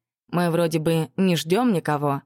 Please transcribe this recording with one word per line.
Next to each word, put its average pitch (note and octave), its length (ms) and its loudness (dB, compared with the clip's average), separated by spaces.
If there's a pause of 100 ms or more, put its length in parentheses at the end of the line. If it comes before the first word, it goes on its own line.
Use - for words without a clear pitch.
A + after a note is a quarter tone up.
(280)
Мы F3 220 0
вроде E3 280 0
бы D#3+ 400 0
не F#3 180 2
ждем F#3+ 380 0
никого, D3 520 -2